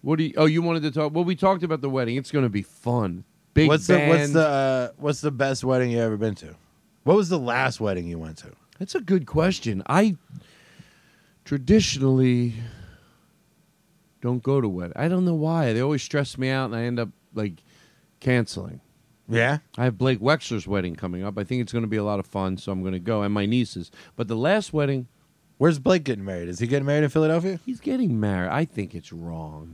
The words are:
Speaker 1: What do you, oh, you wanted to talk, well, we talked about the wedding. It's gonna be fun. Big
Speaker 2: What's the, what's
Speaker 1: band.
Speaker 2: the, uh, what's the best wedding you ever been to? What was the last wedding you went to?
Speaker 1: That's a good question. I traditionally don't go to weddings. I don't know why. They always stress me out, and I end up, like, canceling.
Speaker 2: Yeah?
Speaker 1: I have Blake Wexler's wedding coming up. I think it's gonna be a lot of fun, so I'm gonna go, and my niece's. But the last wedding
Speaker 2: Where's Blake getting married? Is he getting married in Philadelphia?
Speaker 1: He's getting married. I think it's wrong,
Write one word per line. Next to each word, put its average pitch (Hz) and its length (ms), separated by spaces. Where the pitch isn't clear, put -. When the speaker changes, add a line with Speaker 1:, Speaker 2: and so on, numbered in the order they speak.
Speaker 1:
What 156 160
do 160 60
you, - 120
oh, 151 80
you 156 160
wanted 165 220
to 151 80
talk, 147 220
well, 170 120
we 175 100
talked 190 280
about 160 180
the 139 80
wedding. 127 280
It's 135 140
gonna 135 180
be 101 120
fun. 101 640
Big 156 120
Speaker 2:
What's 156 200
the, 180 120
what's 147 220
Speaker 1:
band. 143 120
Speaker 2:
the, 160 140
uh, 135 500
what's 147 240
the 151 100
best 135 320
wedding 127 260
you 117 100
ever 110 180
been 107 180
to? 78 200
What 170 140
was 190 120
the 175 100
last 123 420
wedding 92 260
you 85 120
went 80 180
to? 101 140
Speaker 1:
That's 190 160
a 349 60
good 180 260
question. 151 600
I 190 300
traditionally 131 1080
don't 120 200
go 135 200
to 110 80
weddings. 87 260
I 151 120
don't 185 180
know 175 100
why. 156 380
They 113 80
always 139 220
stress 143 340
me 131 120
out, 131 160
and 113 100
I 117 80
end 120 160
up, 113 100
like, 104 300
canceling. 110 600
Speaker 2:
Yeah? 117 320
Speaker 1:
I 120 80
have 117 120
Blake 123 220
Wexler's 117 480
wedding 92 280
coming 90 280
up. 101 140
I 104 60
think 123 180
it's 110 120
gonna 117 140
be 107 100
a 104 60
lot 104 160
of 95 60
fun, 95 320
so - 140
I'm 92 120
gonna 92 160
go, 104 240
and 101 100
my 104 120
niece's. 110 460
But 117 120
the 110 100
last 180 360
wedding 139 340
Speaker 2:
Where's 156 200
Blake 170 240
getting 110 220
married? 87 240
Is 87 100
he 117 80
getting 139 180
married 147 200
in 143 40
Philadelphia? 165 560
Speaker 1:
He's 247 140
getting 254 400
married. 95 300
I 139 160
think 101 300
it's - 180
wrong, 82 600